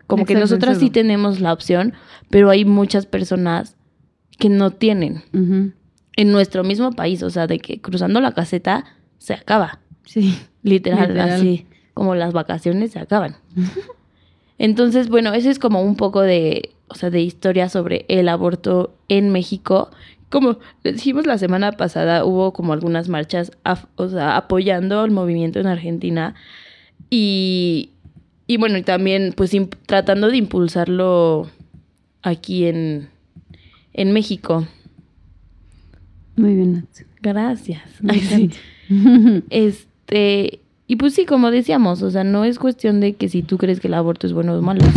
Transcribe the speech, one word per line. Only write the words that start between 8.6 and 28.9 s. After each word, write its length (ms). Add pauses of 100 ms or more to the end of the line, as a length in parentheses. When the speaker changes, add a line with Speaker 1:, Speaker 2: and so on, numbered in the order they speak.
Speaker 1:
se 160
acaba. 460 (260)
Speaker 2:
Sí. 320 (240)
Speaker 1:
Literal, 460
Speaker 2:
Literal. 240
Speaker 1:
así, 340 (300)
como 180
las 200
vacaciones 580
se 80
acaban. 380 (180)
Speaker 2:
<laughs> 100 (920)
Speaker 1:
Entonces, 520
bueno, 240
eso 160
es 100
como 220
un 140
poco 260
de, 500 (160)
o 80
sea, 140
de 120
historia 480
sobre 380
el 220
aborto 680 (140)
en 200
México. 600 (400)
Como 300 (240)
les 120
dijimos 300
la 120
semana 360
pasada, 500
hubo 300
como 200
algunas 360
marchas 420 (140)
af-, 300
o 120
sea, 300
apoyando 640
al 100
movimiento 480
en 80
Argentina. 680 (720)
Y, 800 (580)
y 100
bueno, 200
y 60
también, 520